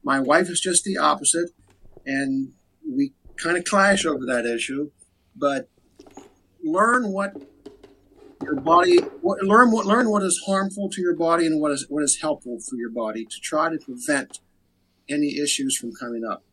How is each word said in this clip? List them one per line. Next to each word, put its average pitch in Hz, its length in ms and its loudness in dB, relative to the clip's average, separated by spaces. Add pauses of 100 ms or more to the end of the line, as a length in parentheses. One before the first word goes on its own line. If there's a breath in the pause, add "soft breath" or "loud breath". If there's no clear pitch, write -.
My 139 160 0
wife 156 300 2
is 175 100 -4
just 180 240 0
the 190 140 -4
opposite, 151 540 0 (520)
and 135 500 -4 (360)
we 135 240 -2 (260)
kinda 175 220 0
clash 196 420 4
over 139 220 -2
that 120 220 -2
issue. 135 420 -4 (460)
But 139 340 -2 (960)
learn 214 480 2
what 196 240 -4 (1040)
your 147 140 -4
body, 175 420 6 (240)
what, 190 220 0
learn 220 280 8
what, 220 140 0
learn 226 240 2
what 202 140 2
is 185 240 -2
harmful 196 420 -2
to 190 120 -8
your 175 140 0
body 165 300 2
and 156 160 0
what 151 100 0
is, 135 160 -4
what 147 140 -4
is 139 180 0
helpful 127 400 -4
for - 180 -10
your 117 120 -6
body 113 360 -6
to - 160 -16
try 160 280 0
to 160 80 -6
prevent 135 640 -6 (680)
any 143 300 -2
issues 139 400 -2
from 117 160 -10
coming 117 320 -8
up. 101 160 -8 (120)